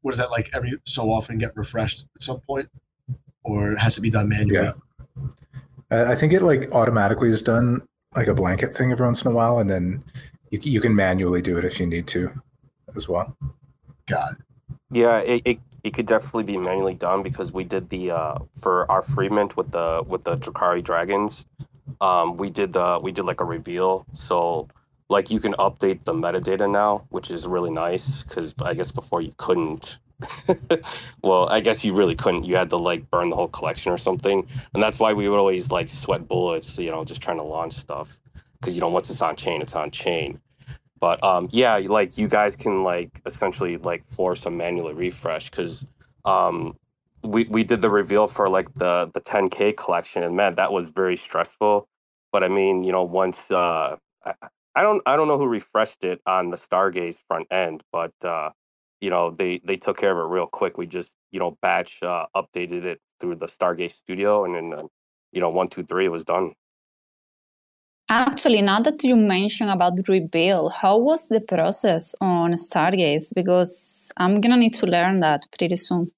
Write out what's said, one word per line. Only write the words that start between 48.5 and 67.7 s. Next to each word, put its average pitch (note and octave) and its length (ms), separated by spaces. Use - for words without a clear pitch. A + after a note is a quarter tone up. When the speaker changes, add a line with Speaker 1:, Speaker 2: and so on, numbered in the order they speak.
Speaker 3:
the, F2 380
the F#2 80
ten G2 280
K G#2 240
collection, F2 500
and E2+ 120
man, F#2+ 200
that F#2+ 180
was F2 160
very F#2 280
stressful. G#2 680
But G2 120
I F#2 40
mean, F#2+ 360
you F#2 80
know, F#2 120
once, F2+ 480
uh, E2 460
I, - 80
I C#3+ 60
don't, G#3 240
I C3+ 100
don't D#3 120
know D3 100
who C#3 100
refreshed A2 560
it F2+ 220
on F2+ 240
the F2 80
Stargaze F2+ 600
front E2 240
end, E2+ 400
but, E2+ 220
uh, D#2+ 260
you G2 80
know, F2 200
they, F2+ 340
they F#2+ 140
took G2 200
care G2 140
of F2+ 60
it E2 160
real F2+ 140
quick. - 300
We F#2 100
just, E2+ 260
you F#2 80
know, F2 220
batch, F#2 400
uh, F2 240
updated F2 500
it F2 140
through F2+ 160
the E2 100
Stargaze F2 460
Studio, G2+ 540
and F2+ 100
then, E2 180
uh, D2+ 100
you F2+ 100
know, F2 80
one, F2+ 180
two, F2+ 160
three, F#2 220
it F2 60
was E2 140
done. F2 280